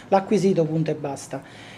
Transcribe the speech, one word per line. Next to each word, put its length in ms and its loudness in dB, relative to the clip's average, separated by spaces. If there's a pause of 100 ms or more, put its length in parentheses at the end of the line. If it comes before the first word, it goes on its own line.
l'ha 120 4
acquisito, 460 2
punto 280 0
e 20 0
basta. 480 -8 (360)